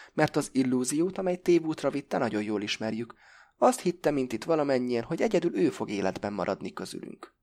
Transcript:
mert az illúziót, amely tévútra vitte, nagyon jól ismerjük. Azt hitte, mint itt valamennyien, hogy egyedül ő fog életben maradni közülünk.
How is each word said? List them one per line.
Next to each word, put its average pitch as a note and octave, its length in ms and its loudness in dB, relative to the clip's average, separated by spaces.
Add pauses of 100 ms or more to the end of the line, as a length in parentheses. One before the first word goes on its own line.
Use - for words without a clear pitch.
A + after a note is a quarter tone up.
(120)
mert D3+ 240 2
az C#3+ 160 0
illúziót, C3 680 0
amely F3+ 180 0
tévútra D#3+ 540 2
vitte, - 280 -4
nagyon G#2+ 240 0
jól G#2 200 -2
ismerjük. A2 520 -4 (440)
Azt B3 220 4
hitte, F3 300 0
mint C3 220 0
itt A2 120 -6
valamennyien, C3 580 2
hogy - 200 -4
egyedül E3+ 340 2
ő E3+ 140 4
fog - 200 -6
életben G2 420 -2
maradni F#2 400 -4
közülünk. - 720 -12